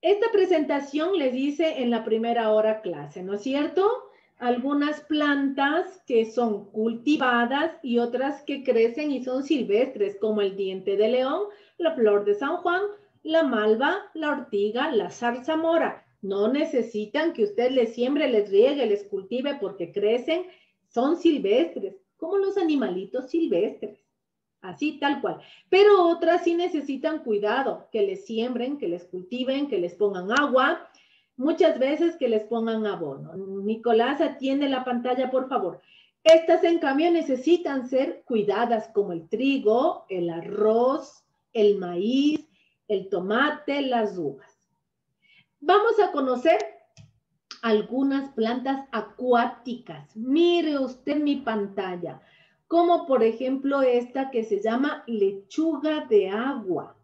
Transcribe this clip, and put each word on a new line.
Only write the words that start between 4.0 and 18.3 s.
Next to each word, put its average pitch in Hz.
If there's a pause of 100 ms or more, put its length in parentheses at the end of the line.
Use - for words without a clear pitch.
Algunas 285
plantas 285
que 226
son 226
cultivadas 247
y 233
otras 240
que 285
crecen 240
y 254
son 262
silvestres, 208
como 214
el 190
diente 190
de 214
león, 262 (340)
la 330
flor 208
de 202
San 202
Juan, 349 (400)
la 320
malva, 240 (160)
la 302
ortiga, 240
la 190
zarzamora. 311 (160)
No 202
necesitan 277
que 226
usted 233
les 247
siembre, 277
les 208